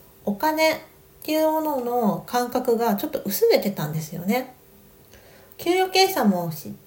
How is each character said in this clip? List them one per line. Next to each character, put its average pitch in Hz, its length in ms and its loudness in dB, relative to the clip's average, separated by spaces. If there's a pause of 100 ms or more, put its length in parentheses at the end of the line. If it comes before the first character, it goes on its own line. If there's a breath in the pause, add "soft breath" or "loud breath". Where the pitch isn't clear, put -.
(260 loud breath)
お 208 100 -2
金 311 380 2
っ - 40 -4 (460)
て - 80 -6
い 311 60 0
う 311 120 4
も 311 120 0
の 294 180 -2
の 240 480 0
感 247 240 -2
覚 240 260 2
が 226 180 0
ち 247 100 -4
ょ - 20 -2
っ - 40 -12
と - 120 -6
薄 208 260 2
れ - 100 6
て 202 120 -2
た 151 160 -6
ん 151 60 -8
で 156 80 -4
す - 120 -12
よ 165 100 -10
ね。 247 300 -2 (1040 loud breath)
給 349 140 -2
与 370 180 2
計 381 200 4
算 233 200 2
も 170 220 0
し-、 208 240 -12 (120)